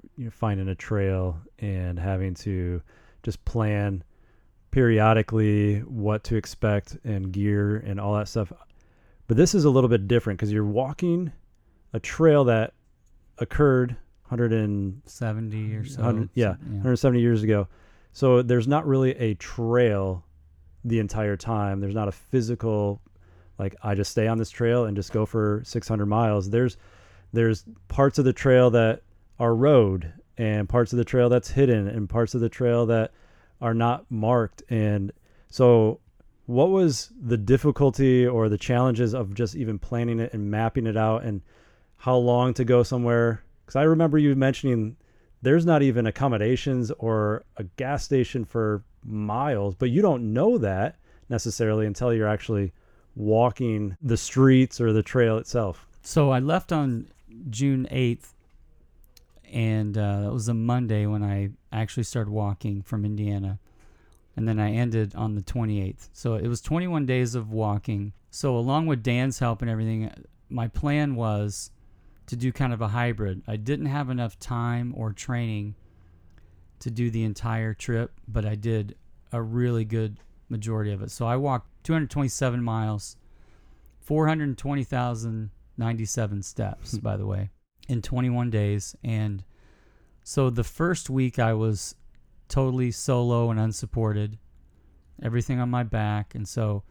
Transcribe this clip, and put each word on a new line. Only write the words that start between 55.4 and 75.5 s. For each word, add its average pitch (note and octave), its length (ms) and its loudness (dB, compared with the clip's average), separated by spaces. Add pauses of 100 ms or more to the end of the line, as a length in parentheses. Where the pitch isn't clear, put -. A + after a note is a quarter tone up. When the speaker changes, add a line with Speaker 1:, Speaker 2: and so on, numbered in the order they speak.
Speaker 2:
So C#3+ 280 2
I B2+ 100 2
left D#3+ 320 -2
on C3 360 -2 (400)
June C3 420 0
eighth, B2+ 440 -2 (1160)
and, A2 460 0
uh, G2+ 260 0
that G2+ 100 -2
was A#2 160 -4
a A#2 60 -2
Monday A2+ 520 0
when G#2 160 -2
I G2 280 -2 (220)
actually A2 320 -4
started G#2+ 260 -6
walking G2+ 520 -4
from G#2 220 -6
Indiana. G2+ 540 -4 (800)
And A2 120 -2
then A2 100 0
I G#2+ 140 0
ended A2+ 420 0
on A2 220 -4
the G2+ 60 -4
twenty-eighth. G#2+ 720 -4
So A2+ 220 -4
it A2 140 -4
was A#2+ 120 -4
twenty-one E3 460 -2
days B2+ 280 0
of A2 180 -6
walking. G#2 600 -4 (160)
So C3 260 -2
along C#3 300 0
with C#3 160 0
Dan's B2 360 0
help A#2 240 -2
and A#2 80 -4
everything, A2 400 -4 (380)
my A#2 180 -6
plan D3 480 -2
was G#2+ 560 -4 (560)
to B2 100 -8
do B2 140 -2
kind B2+ 220 -2
of A2 80 -6
a A2 80 -2
hybrid. G#2+ 580 -2
I G#2+ 100 -6
didn't C3+ 300 -4
have C#3 240 -4
enough A#2+ 300 -6
time A#2+ 560 -4
or A2 160 -6
training G#2+ 640 -6 (1040)